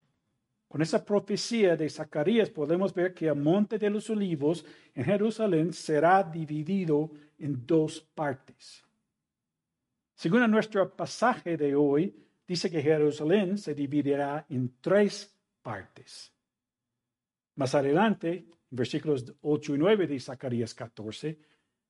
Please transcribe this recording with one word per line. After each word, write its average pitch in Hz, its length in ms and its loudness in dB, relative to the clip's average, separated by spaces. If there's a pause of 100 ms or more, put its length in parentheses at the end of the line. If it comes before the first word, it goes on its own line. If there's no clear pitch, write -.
(680)
Con 143 160 -4
esa 208 220 0
profecía 202 720 0
de 156 120 -2
Zacarías 160 640 0
podemos 175 420 0
ver 180 220 -2
que 160 140 -2
el 147 80 0
monte 190 420 2
de 208 120 0
los 208 200 -4
olivos 170 560 -2 (260)
en 127 120 -6
Jerusalén 190 680 0
será 165 520 4
dividido 156 880 -2 (260)
en 135 260 -6
dos 156 360 0
partes. - 840 -10 (1300)
Según 226 340 2
nuestro 208 460 0
pasaje 180 600 -2
de 143 200 0
hoy, 147 360 2 (320)
dice 180 260 -4
que 160 120 -2
Jerusalén 156 760 2
se 165 160 -6
dividirá 143 760 -2
en 127 320 -4
tres 196 520 2 (300)
partes. - 720 -16 (1200)
Más 135 220 -2
adelante, 170 680 2 (240)
en 127 60 -12
versículos 139 560 -2 (100)
ocho 147 340 -2
y - 20 0
nueve 185 300 2
de 139 100 -4
Zacarías 120 560 -6
catorce, 120 640 -10 (520)